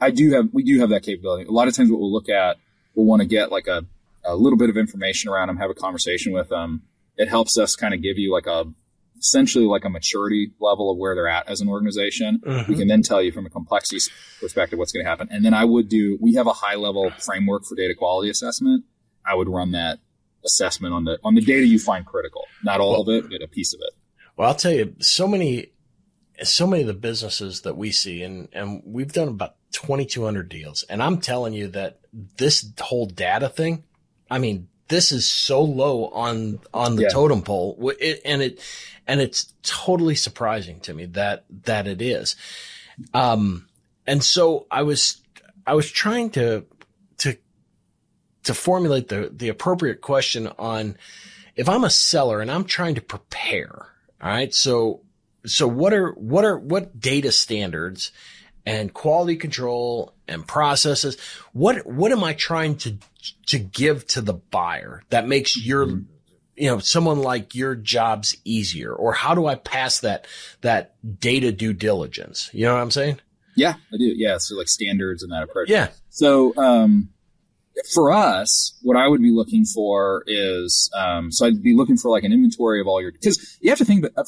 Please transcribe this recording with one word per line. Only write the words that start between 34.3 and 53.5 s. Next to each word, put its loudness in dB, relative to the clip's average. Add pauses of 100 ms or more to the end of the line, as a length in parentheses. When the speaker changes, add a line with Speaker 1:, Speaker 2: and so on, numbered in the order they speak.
Speaker 2:
I -2
mean, -4 (200)
this 2
is -2
so 0
low 0
on, -4 (140)
on 0
the 2
Speaker 1:
Yeah. 4
Speaker 2:
totem 2
pole, -2
w-, -4
it, -4
and 0
it, -4 (480)
and 0
it's -4 (100)
totally 0
surprising -4
to -14
me -12
that, -4 (180)
that -2
it -6
is. -4 (800)
Um, 0 (380)
and 0
so 2
I -2
was, -2 (440)
I 0
was 2
trying -2
to, 0 (540)
to, -4 (1080)
to -4
formulate 0
the, -6
the -8
appropriate -2
question -2 (120)
on -6 (580)
if -2
I'm 2
a 2
seller 2
and -4
I'm -2
trying -2
to -6
prepare, -10 (280)